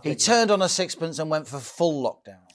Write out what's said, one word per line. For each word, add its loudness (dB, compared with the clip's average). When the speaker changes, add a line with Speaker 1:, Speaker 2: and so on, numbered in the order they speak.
Speaker 1:
he -2
Speaker 2:
think -4
Speaker 1:
turned 4
on 4
a 2
sixpence -4
and -4
went -2
for -10
full -2
lockdown? -6